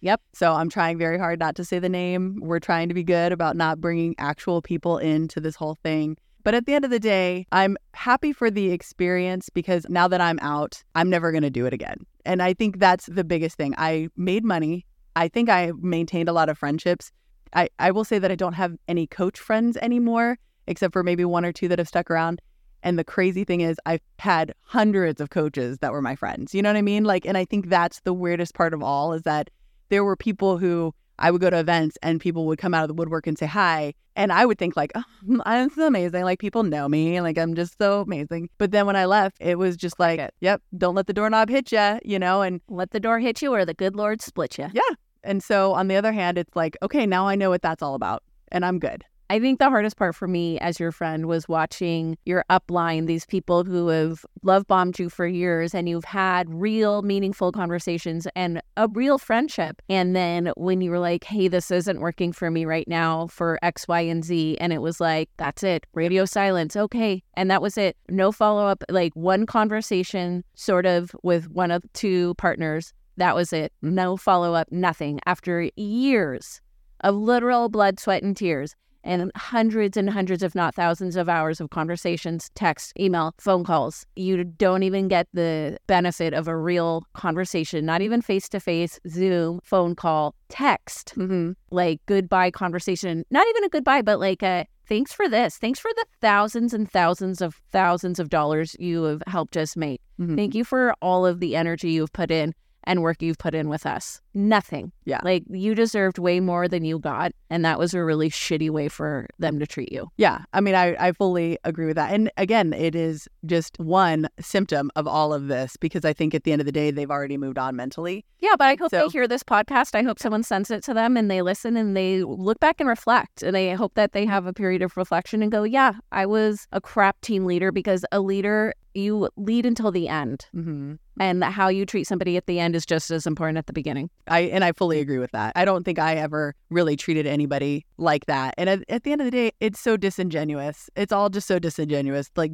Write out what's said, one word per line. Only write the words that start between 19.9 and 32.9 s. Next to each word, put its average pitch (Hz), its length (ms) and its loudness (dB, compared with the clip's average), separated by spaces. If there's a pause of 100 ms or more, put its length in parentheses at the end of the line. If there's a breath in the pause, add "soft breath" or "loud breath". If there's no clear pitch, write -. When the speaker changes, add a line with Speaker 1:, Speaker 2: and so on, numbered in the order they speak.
Speaker 2:
except 175 240 -2
for 185 100 2
maybe 175 220 2
one 175 200 2
or 175 60 -2
two 175 160 -4
that 170 140 2
have 165 80 -2
stuck 175 240 -2
around. 165 280 -2 (440)
And 175 120 0
the 165 60 0
crazy 185 400 0
thing 175 200 0
is, 165 220 -2
I've 165 180 -2 (180)
had 165 400 2
hundreds 196 600 2
of 147 100 -6
coaches 135 480 -2
that 139 120 -4
were 143 100 -4
my 131 140 -4
friends. - 400 -8
You 196 80 0
know 208 60 4
what 208 80 4
I 208 60 2
mean? 208 200 0
Like, 196 240 2
and - 100 0
I 185 80 0
think 185 260 -4
that's 175 320 2
the 185 120 -2
weirdest 175 400 -2
part 165 180 2
of 151 120 -6
all, 143 300 0
is 160 80 -6
that 151 280 -2 (380)
there 202 160 2
were 196 100 2
people 190 440 0
who 170 360 0 (240)
I 170 140 4
would 180 80 2
go 180 100 4
to 175 80 2
events 160 440 2
and 165 180 0
people 165 260 -2
would 156 120 0
come 175 140 -2
out 160 120 2
of 151 40 -4
the 156 60 -6